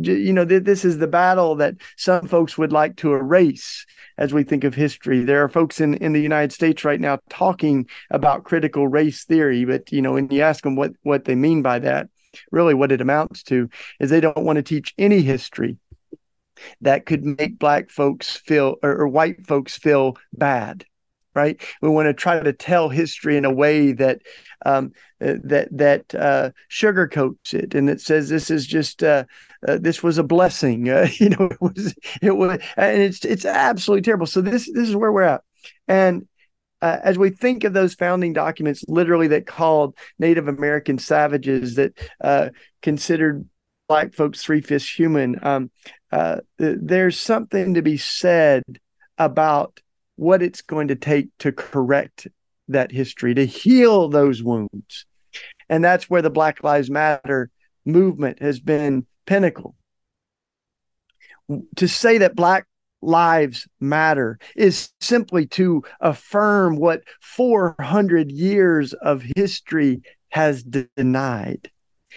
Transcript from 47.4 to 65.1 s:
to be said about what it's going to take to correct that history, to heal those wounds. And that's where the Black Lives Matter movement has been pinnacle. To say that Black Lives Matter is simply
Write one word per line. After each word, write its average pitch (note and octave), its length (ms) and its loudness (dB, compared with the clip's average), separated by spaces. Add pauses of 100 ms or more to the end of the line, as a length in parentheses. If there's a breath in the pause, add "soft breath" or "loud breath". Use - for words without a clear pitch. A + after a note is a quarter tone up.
to E3+ 80 0
be D#3 160 0
said D3+ 680 2 (540 soft breath)
about D3+ 640 0 (360)
what F3+ 260 2
it's F3 180 -6
going D3+ 280 -6
to C#3 60 -2
take C#3+ 440 -2
to C#3+ 120 -4
correct - 760 -4 (400)
that C3 240 -2
history, B2 420 -4
to C3+ 120 2
heal A3 640 4
those C#3+ 340 2
wounds. G#2+ 640 -6 (640 loud breath)
And D#3+ 140 0
that's F3 280 2
where F3 100 2
the D#3 100 0
Black D#3 320 0
Lives C#3+ 280 0
Matter C#3 600 -2 (360)
movement D#3 540 0
has C#3 200 -4
been D3 460 -2 (200)
pinnacle. - 480 0 (2000 soft breath)
To F3+ 120 2
say A3+ 300 2
that F#3+ 180 2
Black F3+ 300 2 (340)
Lives E3 680 0 (140)
Matter C#3 580 0 (160 loud breath)
is - 360 2 (100)
simply A#3 460 0